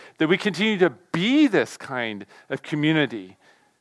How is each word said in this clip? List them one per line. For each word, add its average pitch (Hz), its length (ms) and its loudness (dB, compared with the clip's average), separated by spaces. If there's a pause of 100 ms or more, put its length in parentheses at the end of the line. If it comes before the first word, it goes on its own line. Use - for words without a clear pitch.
(200)
that 160 80 4
we 185 100 4
continue 202 420 0
to 165 120 2 (220)
be 254 340 2
this 156 300 0
kind 110 500 -8 (220)
of 135 120 -6
community 143 760 -2 (440)